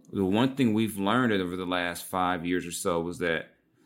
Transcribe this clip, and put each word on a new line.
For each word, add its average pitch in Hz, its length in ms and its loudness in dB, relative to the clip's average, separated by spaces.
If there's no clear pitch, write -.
the 101 140 0
one 117 320 4
thing 123 160 4
we've 107 240 0
learned 107 380 2
over 92 200 -2
the 92 120 -4
last 87 400 -2
five 90 400 0
years 87 180 0
or 87 80 -10
so 85 260 -2
was 85 200 -4
that 85 320 -2